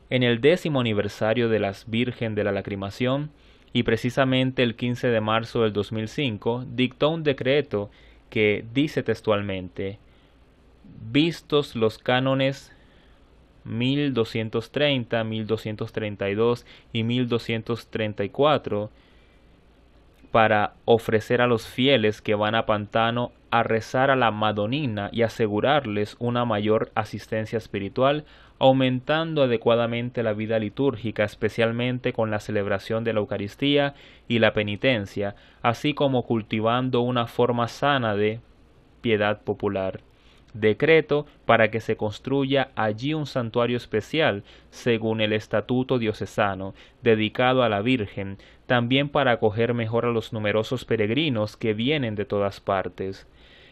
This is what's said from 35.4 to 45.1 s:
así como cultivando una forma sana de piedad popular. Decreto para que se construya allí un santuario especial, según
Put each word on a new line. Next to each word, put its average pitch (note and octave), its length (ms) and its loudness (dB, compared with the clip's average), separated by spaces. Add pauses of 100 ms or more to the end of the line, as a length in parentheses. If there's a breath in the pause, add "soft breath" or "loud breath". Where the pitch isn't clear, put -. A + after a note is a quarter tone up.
así C#3+ 320 0
como C3+ 300 0
cultivando A#2+ 760 0
una A#2+ 260 0
forma A#2+ 400 0
sana B2 480 0
de G#2+ 240 0 (600)
piedad G#2+ 420 0
popular. G2 580 -4 (520 soft breath)
Decreto D3 720 2 (180)
para A2+ 240 6
que A2+ 100 -6
se A2 180 -4
construya C3+ 800 -2
allí A2 380 -2
un D3+ 140 -4
santuario A#2+ 500 -2
especial, A2 640 -2 (280 loud breath)
según A2 500 0